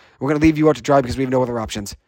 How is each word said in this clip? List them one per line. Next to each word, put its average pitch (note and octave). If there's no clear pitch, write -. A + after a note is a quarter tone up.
we're C3
gonna D3
leave D#3
you D#3
out D3
to -
dry C#3
because A#2+
we C3+
have B2+
no B2+
other A#2+
options." G#2+